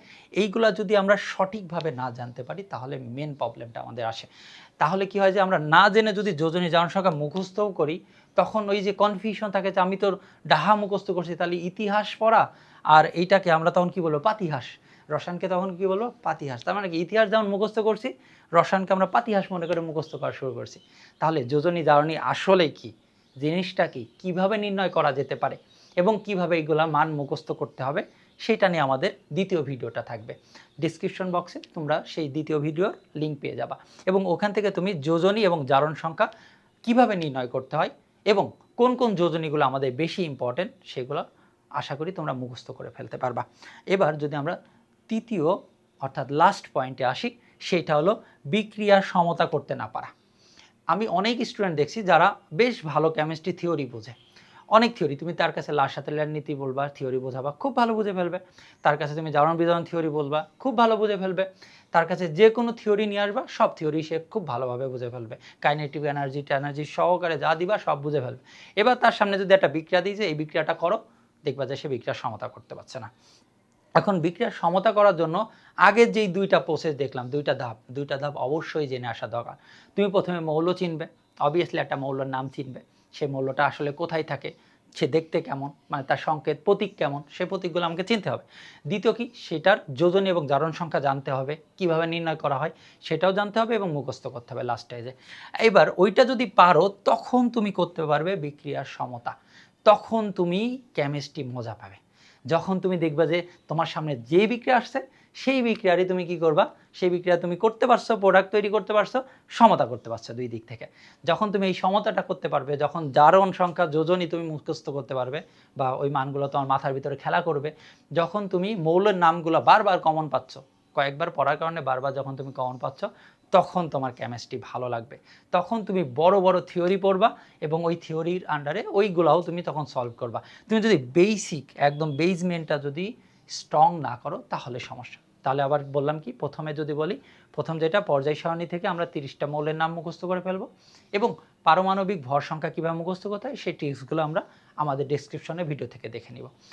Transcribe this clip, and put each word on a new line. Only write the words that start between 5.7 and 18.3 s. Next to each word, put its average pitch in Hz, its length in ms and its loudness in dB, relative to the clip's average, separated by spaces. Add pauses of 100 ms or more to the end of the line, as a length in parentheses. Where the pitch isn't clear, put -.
জেনে 214 240 4
যদি 202 180 -2
যোজনী 165 380 0
জারণ 170 180 4
সংখ্যা 185 240 2
মুখস্থও 185 600 -4
করি, 165 340 -2 (300)
তখন 202 340 2
ওই 202 120 0
যে 196 120 0
কনফিউশন 208 580 0
থাকে 190 200 0
যে 190 80 0
আমি 185 180 2
তো 190 220 0 (280)
ডাহা 156 280 6
মুখস্থ 196 360 -2
করছি, 175 240 -4
তাহলে 175 200 -2
ইতিহাস 202 600 -2
পড়া 220 380 4 (300)
আর 156 220 8
এইটাকে 180 460 2
আমরা 160 200 4
তখন 180 180 2
কি 185 120 -4
বলবো? 151 180 0
পাতিহাস। 160 440 -2 (460)
রসায়নকে 175 380 -4
তখন 180 280 -2
কি 185 120 -2
বলবো? 208 240 -2 (120)
পাতিহাঁস। 147 400 -6
তার 180 120 -2
মানে 202 140 -4
কি? 165 120 -2
ইতিহাস 196 280 2
যেমন 214 180 2
মুখস্থ 208 320 -2
করছি, 220 340 -2 (400)